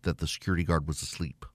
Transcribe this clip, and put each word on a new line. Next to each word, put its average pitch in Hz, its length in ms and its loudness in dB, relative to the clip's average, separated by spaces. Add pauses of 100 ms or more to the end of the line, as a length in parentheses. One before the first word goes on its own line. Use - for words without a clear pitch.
that 85 160 0
the 82 80 0
security 87 360 2
guard 78 240 4
was 78 140 -4
asleep. - 540 -8